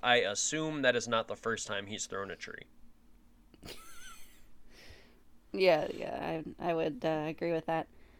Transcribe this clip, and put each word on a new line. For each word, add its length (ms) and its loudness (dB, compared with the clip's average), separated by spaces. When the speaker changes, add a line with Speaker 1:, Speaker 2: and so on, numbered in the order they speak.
Speaker 1:
I 140 8
assume 640 0
that 120 8
is 140 -2
not 180 2
the 100 -6
first 300 -2
time 200 -4
he's 200 -6
thrown 240 -6
a 60 -10
tree. 300 -12
Speaker 2:
<laughs> 60 -12
Yeah, 420 6
yeah, 460 -4
I, 120 0
I 40 2
would, 300 0
uh, 240 2
agree 240 -2
with 140 -2
that. 200 0